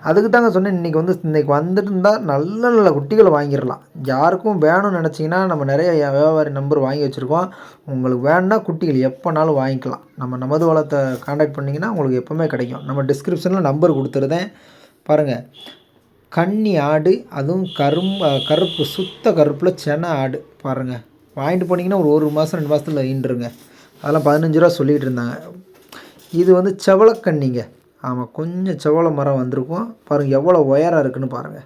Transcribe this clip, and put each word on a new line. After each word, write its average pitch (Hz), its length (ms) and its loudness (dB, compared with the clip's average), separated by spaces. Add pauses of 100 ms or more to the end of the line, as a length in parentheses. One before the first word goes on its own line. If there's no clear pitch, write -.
அதுக்கு 196 220 4
தாங்க 233 260 4
சொன்னேன், 190 240 2
இன்னைக்கு 160 220 0
வந்து, 180 120 0 (100)
இன்னைக்கு 151 300 0
வந்துட்டு 185 380 0
இருந்தா 190 260 2
நல்ல 180 520 -2
நல்ல 214 280 6
குட்டிகளை 185 400 4
வாங்கிடலாம். 139 440 -2 (220)
யாருக்கும் 170 580 0
வேணும்னு 180 380 2
நினைச்சீங்கன்னா, 160 460 -2
நம்ம 156 260 -2
நிறைய 160 180 2 (280)
வியாபாரி 151 420 2
நம்பர் 139 260 0
வாங்கி 143 200 -2
வச்சிருக்கோம். 139 420 -2 (380)
உங்களுக்கு 127 420 -2
வேணும்னா 185 300 2
குட்டிகள் 160 420 -2 (100)
எப்போனாலும் 156 520 0
வாங்கிக்கலாம். 131 420 -6 (140)
நம்ம 127 200 -8
நமது 147 280 0
வளத்தை 151 340 2
கான்டாக்ட் 143 580 -2
பண்ணீங்கன்னா 147 360 -4
உங்களுக்கு 131 280 -2
எப்பவுமே 156 260 -4
கிடைக்கும். 135 380 -6
நம்ம 139 180 -4
டிஸ்கிரிப்ஷன்ல 175 680 -2
நம்பர் 156 280 2
கொடுத்துருதேன். 139 500 -2 (560)
பாருங்க, 151 300 0 (1000)
கன்னி 196 460 0
ஆடு, 151 340 2 (180)
அதுவும் 165 380 -4 (140)
கரும்-, 180 400 0
அ, 151 100 2 (160)
கருப்பு, 156 380 0
சுத்த - 460 -4
கருப்புல 151 380 2 (160)
சென 151 200 -2
ஆடு. 139 320 -2 (240)
பாருங்க, 127 340 -6 (400)
வாங்கிட்டு 175 340 -2
போனீங்கன்னா 180 340 0
ஒரு, 151 60 4
ஒரு 151 200 4
மாசம், 160 300 -2
ரெண்டு 147 140 -2
மாசத்துல 147 380 -2
ஈன்றுங்க. 123 360 -4 (540)
அதெல்லாம் 147 260 0
பதினஞ்சு 156 320 2
ரூபா 170 200 6
சொல்லிட்டு 139 280 2
இருந்தாங்க. 123 280 -4 (960)
இது 175 220 4
வந்து 180 180 2 (140)
செவலக்கன்னிங்க. 190 760 2 (420)
ஆமா, 127 200 -6 (140)
கொஞ்சம் 175 460 -4
செவல 160 300 2
மரம் 139 280 0
வந்திருக்கும். 135 440 -4 (220)
பாருங்க 143 300 0
எவ்வளோ 165 240 4 (100)
உயரம் 160 280 2
இருக்குன்னு 131 280 -2
பாருங்க. 123 380 -10